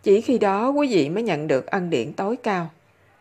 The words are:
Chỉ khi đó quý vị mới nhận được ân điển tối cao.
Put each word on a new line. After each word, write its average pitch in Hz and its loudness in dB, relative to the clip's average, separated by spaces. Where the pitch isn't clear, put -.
Chỉ 208 6
khi 233 0
đó 208 0
quý 285 0
vị 151 2
mới 202 -2
nhận 160 -2
được 131 0
ân 180 -4
điển 139 -2
tối 202 -4
cao. 180 -4